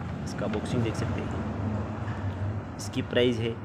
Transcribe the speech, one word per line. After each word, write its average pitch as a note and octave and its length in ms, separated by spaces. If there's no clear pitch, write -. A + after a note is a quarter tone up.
इसका - 240
boxing G#2+ 360
देख A2 120
सकते - 260
हैं। G#2 1600
इसकी - 260
price B2 340
है A2+ 160